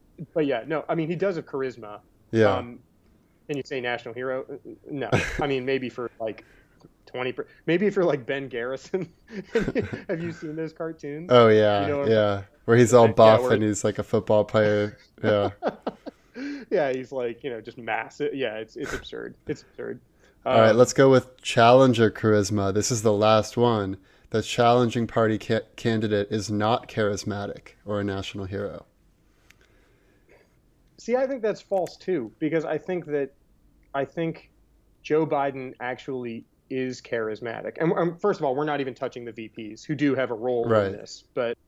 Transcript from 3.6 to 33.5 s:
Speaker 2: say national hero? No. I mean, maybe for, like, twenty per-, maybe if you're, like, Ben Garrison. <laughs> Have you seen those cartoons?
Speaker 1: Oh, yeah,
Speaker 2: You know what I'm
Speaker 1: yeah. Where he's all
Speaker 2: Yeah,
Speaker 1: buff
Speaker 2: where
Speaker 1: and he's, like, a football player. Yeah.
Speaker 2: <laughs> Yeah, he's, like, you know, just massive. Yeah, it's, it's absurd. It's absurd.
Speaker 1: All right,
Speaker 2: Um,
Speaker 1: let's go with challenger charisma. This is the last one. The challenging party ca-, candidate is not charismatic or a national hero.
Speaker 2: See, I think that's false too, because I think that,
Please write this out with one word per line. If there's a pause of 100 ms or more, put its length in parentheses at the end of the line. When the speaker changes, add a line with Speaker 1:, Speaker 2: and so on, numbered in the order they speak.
Speaker 2:
say
national
hero? (440)
No. (320)
I
mean,
maybe
for,
like, (640)
twenty
per-, (180)
maybe
if
you're,
like,
Ben
Garrison. (160)
<laughs>
Have
you
seen
those
cartoons?
Speaker 1:
Oh,
yeah,
Speaker 2:
You
know
what
I'm
Speaker 1:
yeah. (240)
Where
he's
all
Speaker 2:
Yeah,
Speaker 1:
buff
Speaker 2:
where
Speaker 1:
and
he's,
like,
a
football
player. (260)
Yeah. (120)
Speaker 2:
<laughs> (1000)
Yeah,
he's,
like,
you
know,
just
massive.
Yeah,
it's,
it's
absurd. (120)
It's
absurd. (460)
Speaker 1:
All
right,
Speaker 2:
Um,
Speaker 1:
let's
go
with
challenger
charisma.
This
is
the
last
one. (340)
The
challenging
party
ca-, (140)
candidate
is
not
charismatic (100)
or
a
national
hero. (2250)
Speaker 2:
See,
I
think
that's
false
too,
because
I
think
that, (640)